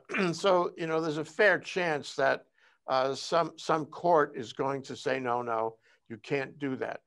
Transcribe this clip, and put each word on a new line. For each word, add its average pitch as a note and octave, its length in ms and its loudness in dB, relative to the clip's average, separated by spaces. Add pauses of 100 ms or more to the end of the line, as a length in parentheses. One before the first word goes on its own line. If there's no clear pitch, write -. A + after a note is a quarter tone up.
(140)
<clears throat> G3 180 2
so, F3+ 460 2
you E3+ 100 -4
know, D#3+ 140 0
there's D#3 160 -2
a D3+ 80 -4
fair F#3 340 4
chance D#3 560 -4
that, C3+ 300 2 (420)
uh, C3 260 2
some, E3 440 0
some D#3 280 0
court D3+ 520 2
is B2 160 -10
going C#3 280 -2
to C3+ 140 -12
say, C3 240 -2
"No, A#2+ 220 0
no, A2+ 340 -2 (320)
you A2+ 80 -12
can't C3+ 420 -6
do C#3 200 -4
that." A2+ 300 -8